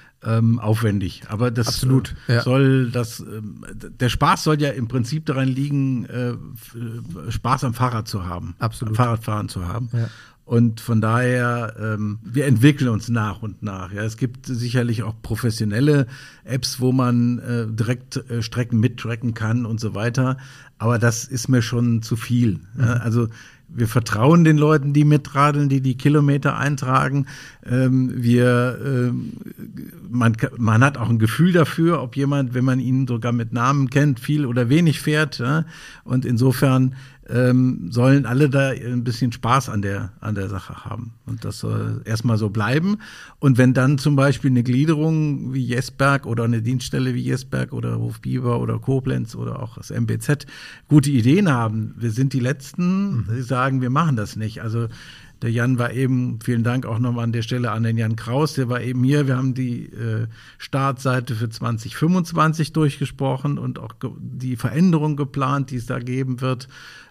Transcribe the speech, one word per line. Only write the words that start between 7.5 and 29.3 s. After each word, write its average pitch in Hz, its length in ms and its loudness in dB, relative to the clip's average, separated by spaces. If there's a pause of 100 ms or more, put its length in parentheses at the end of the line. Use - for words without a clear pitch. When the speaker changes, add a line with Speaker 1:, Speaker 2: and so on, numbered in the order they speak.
Speaker 1:
am 120 100 -2
Fahrrad 120 340 -2
zu 95 160 -6
haben. 90 340 -8
Speaker 2:
Absolut. 110 340 -4
Speaker 1:
Am 107 40 0
Fahrradfahren 110 540 -2
zu 90 180 -8
haben. 113 240 -6
Speaker 2:
Ja. 113 160 -2 (380)
Speaker 1:
Und 117 340 2
von 110 220 0
daher, 120 760 0
ähm, 107 460 -4
wir 135 220 -2
entwickeln 135 420 6
uns 110 220 -2
nach 107 320 -2
und 107 200 -12
nach. 95 300 -8
Ja, 104 100 -6
es 113 140 -6
gibt - 300 -6
sicherlich 120 560 -2
auch 113 180 -6
professionelle 117 880 0 (380)
Apps, 123 360 -4
wo 127 120 2
man, 120 480 2
äh, 117 280 -4
direkt, 113 480 -4 (140)
äh, 117 120 -2
Strecken 113 380 -2
mittracken 113 540 -4
kann 113 320 -2
und 110 120 -4
so 104 160 -6
weiter. 127 440 -2 (400)
Aber 117 200 2
das 113 280 0
ist 131 220 -6
mir 127 120 4
schon 117 400 0
zu 113 160 -4
viel. 120 440 0 (180)
Ja, 123 180 2
Speaker 2:
Mhm. 120 60 0
Speaker 1:
also 117 260 0 (400)
wir 117 200 -2
vertrauen 120 560 4
den 156 140 6
Leuten, 147 340 4
die 147 120 6
mitradeln, 147 640 4
die 139 100 2
die 131 160 0
Kilometer 143 640 2
eintragen. 135 680 0 (380)
Ähm, 127 500 2
wir, 123 680 4
ähm, 123 480 -2 (760)